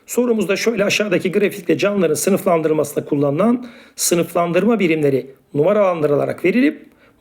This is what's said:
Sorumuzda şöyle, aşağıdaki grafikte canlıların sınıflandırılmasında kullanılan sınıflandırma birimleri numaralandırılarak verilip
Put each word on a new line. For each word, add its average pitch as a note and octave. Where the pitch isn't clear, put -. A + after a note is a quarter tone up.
Sorumuzda A3
şöyle, G3+
aşağıdaki F#3
grafikte F3+
canlıların F3+
sınıflandırılmasında D#3
kullanılan D#3
sınıflandırma F3
birimleri D3+
numaralandırılarak D#3+
verilip B3